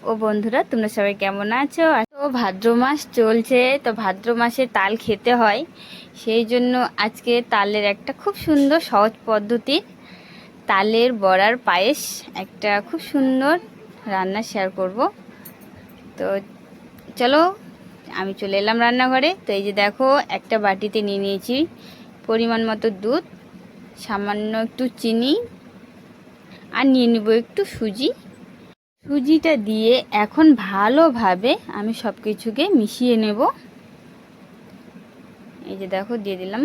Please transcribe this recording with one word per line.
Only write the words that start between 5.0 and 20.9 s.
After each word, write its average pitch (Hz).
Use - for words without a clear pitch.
খেতে 226
হয়, 220
সেই 226
জন্য 247
আজকে 220
তালের 208
একটা 254
খুব 403
সুন্দর 294
সহজ 214
পদ্ধতি, 226
তালের 220
বড়ার 190
পায়েস, 202
একটা 208
খুব 330
সুন্দর 269
রান্না 190
শেয়ার 190
করব। 190
তো 185
চলো, 269
আমি 190
চলে 196
এলাম 220
রান্নাঘরে। 254
তো -
এই 196
যে 208
দেখো, 208
একটা 220
বাটিতে 202